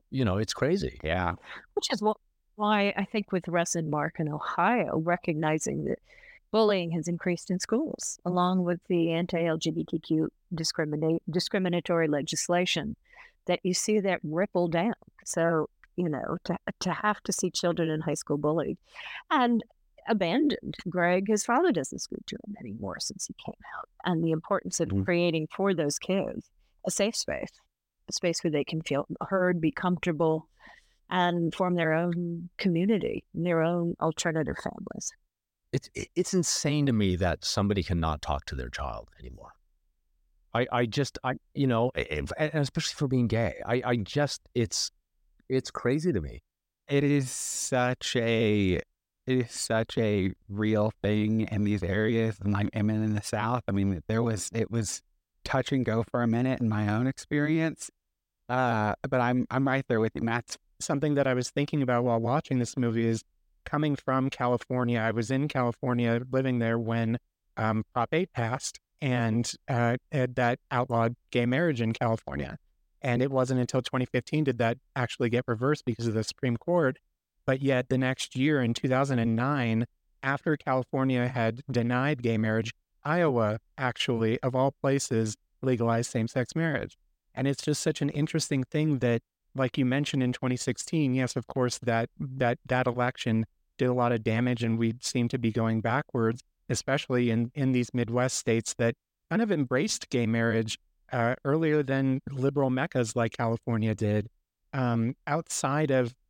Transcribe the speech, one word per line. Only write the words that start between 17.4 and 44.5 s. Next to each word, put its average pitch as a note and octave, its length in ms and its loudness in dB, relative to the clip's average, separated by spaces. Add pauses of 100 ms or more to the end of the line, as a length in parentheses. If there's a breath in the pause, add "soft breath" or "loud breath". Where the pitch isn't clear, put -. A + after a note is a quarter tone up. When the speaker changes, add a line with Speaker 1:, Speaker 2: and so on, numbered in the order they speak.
Speaker 3:
children E3+ 380 0
in D#3 120 -2
high D#3 120 -2
school D3 240 -4
bullied D3+ 400 0 (520 loud breath)
and A#3+ 320 4 (460)
abandoned. G#3 680 0 (120)
Greg, F3+ 380 2
his G#3+ 160 2
father C#4+ 300 4
doesn't C#3+ 260 -2
speak - 280 -10
to - 100 -8 (100)
him G#3 140 -10
anymore G2+ 400 -8
since - 260 -8
he - 160 -12
came - 160 -12 (180 loud breath)
out. - 120 -14 (160)
And E3+ 180 0
the E3 80 2
importance E3 480 -2
of E3+ 80 0
Speaker 2:
Mm-hmm. - 160 0
Speaker 3:
creating E3+ 500 2
for G3 200 2
those D3 260 0
kids - 500 -4 (360)
a F#3 60 -2
safe G#3 260 -2
space, - 340 -6 (560)
a - 60 -12
space - 280 -2
where E3+ 100 0
they C#3+ 120 0
can D#3+ 180 -4
feel D3 240 -2 (140)
heard, F3+ 400 0
be D#3 120 2
comfortable, D#3+ 760 0 (600 loud breath)
and F3 440 2
form F3+ 220 0
their D#3+ 180 2
own E3+ 640 -2
community, F#3 760 0
their E3 280 0
own E3+ 380 0
alternative D#3+ 640 -2
families. - 480 -8 (600)
Speaker 1:
It's, - 200 -4
it, G#2+ 220 -6
it's F3 180 -2
insane D3+ 520 0
to C3+ 80 4
me G2 240 2
that F2 260 0
somebody G2+ 400 0
cannot D#2+ 380 0
talk - 240 -4
to - 100 -8
their B1 140 -6
child A1+ 400 -8 (100)
anymore. - 320 -18 (1040)
I, A#2+ 180 0
I B2 140 2
just, B2 400 -4
I, B2+ 80 -2 (200)
you C#3 140 0
know, A#2+ 280 2
a-, - 180 -4
and, - 240 -4
and D#3 180 -2
especially D3+ 400 -2
for C#3+ 140 -2
being B2+ 180 2
gay, A2 280 0 (100)
I, B2 200 0
I B2 120 0
just, C#3 440 -2 (140)